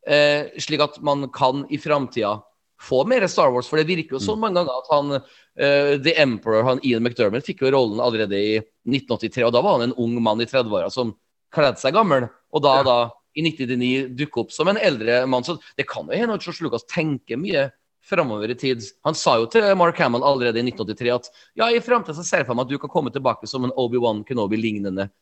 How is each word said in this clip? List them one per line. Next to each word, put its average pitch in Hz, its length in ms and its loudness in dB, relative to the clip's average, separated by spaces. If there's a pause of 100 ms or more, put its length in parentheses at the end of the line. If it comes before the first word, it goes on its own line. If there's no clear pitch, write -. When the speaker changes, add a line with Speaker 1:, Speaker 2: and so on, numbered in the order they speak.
Speaker 1:
eh, 147 440 2 (100)
slik 151 240 -2
at 147 200 0
man 143 280 -2
kan 135 400 0
i 143 80 -4
framtida 123 600 -2 (420)
få 135 260 2
mer 233 200 2
Star 156 240 4
Wars, 123 160 -2
for 156 100 -2
det 151 100 2
virker 165 300 -4
jo - 20 -4
sånn 214 180 -2
Speaker 2:
Mm. 220 40 -4
Speaker 1:
mange 208 140 -2
ganger 147 220 -2
at - 140 -10
han, 143 200 2 (460)
eh, 143 400 2
The 143 220 0
Emperor, 113 440 2
han 131 200 2
Ian 117 200 2
McDiarmid, 117 400 0
fikk - 180 -8
jo 135 100 2
rollen 120 280 2
allerede 110 340 0
i 107 280 0 (240)
nitten 127 320 -2
åttitre, 113 300 -2
og 120 60 2
da 123 80 4
var 175 180 2
han 117 120 0
en 120 60 -6
ung 120 240 -2
mann 110 200 0
i 117 40 0
tredveåra 104 460 0
som 117 240 -4 (380)
kledde 143 260 2
seg 135 140 0
gammel, 147 360 2 (240)
og 123 80 0
da, 135 160 6
Speaker 3:
Ja. 139 60 4
Speaker 1:
da 120 260 4 (280)
i 156 40 -4
nitten 156 260 -2
nitti-ni 127 480 -2
dukke 147 260 -4
opp - 100 -6
som 156 160 0
en 208 100 2
eldre 123 500 2
mann. 127 160 2
Så - 140 -6 (200)
det 131 100 -4
kan - 200 -8
jo 104 60 -4
hende 220 200 -2
at 185 80 -6
George 170 200 -10
Lucas 117 220 -4
tenker 143 540 -4
mye 143 340 -2 (300)
fremover 117 500 -2
i - 20 -2
tid. 123 280 -4 (220)
Han 156 120 -2
sa 139 220 2
jo 117 100 2
til 202 280 4
Mark 175 220 2
Hamill 127 260 0
allerede 123 340 0
i 117 40 0
nitten 117 240 -4
åttitre 120 300 -2
at, 120 140 -8 (260)
ja, 220 120 2
i 233 120 2
fremtiden 233 360 -2
så 170 80 -12
ser 185 160 -2
jeg 135 80 -2
for 120 80 -2
meg 123 100 -2
at 120 40 -14
du 139 80 -4
kan 147 120 -10
komme 139 220 -2
tilbake 131 360 -4
som 127 180 -6
en 123 60 -2
Obi-Wan 120 540 0
Kenobi-lignende 104 840 -4 (120)